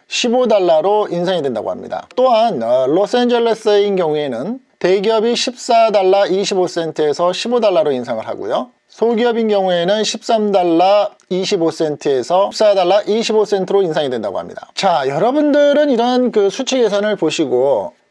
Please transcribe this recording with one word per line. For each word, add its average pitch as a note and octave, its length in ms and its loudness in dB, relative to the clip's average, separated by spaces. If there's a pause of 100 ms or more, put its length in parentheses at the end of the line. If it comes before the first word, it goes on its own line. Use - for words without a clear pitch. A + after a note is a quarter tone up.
십오 B3 400 0
달러로 F#3+ 640 2
인상이 F3 320 -2
된다고 A2 300 -4
합니다. F#2 440 -10
또한, A3+ 460 2
어, B2 260 0
로스앤젤레스인 A3 1080 0
경우에는 D3+ 640 -4 (200)
대기업이 G#3+ 560 2
십사 A3+ 560 0
달러 G3 340 2
이십오 F#3 420 -2
센트에서 D#3+ 640 -2
십오 A#3 260 -2
달러로 E3+ 320 2
인상을 A#2+ 360 -6
하고요. A2+ 420 -6 (200)
소기업인 A#3 580 0
경우에는 F#3+ 560 0
십삼 G#3+ 480 -2
달러 F#3 600 2 (180)
이십오 F3+ 420 -2
센트에서 D3+ 800 0
십사 G#3 240 2
달러 F#3+ 280 2
이십오 G#3+ 420 0
센트로 G3 380 0
인상이 D#3 260 -2
된다고 G#2+ 280 -4
합니다. F2 360 -12
자, D#3+ 340 0
여러분들은 C#4+ 840 2
이런 B3 420 0
그 G3 160 2
수치 C4 300 -4
계산을 G#3 360 0
보시고 C3+ 800 0 (180)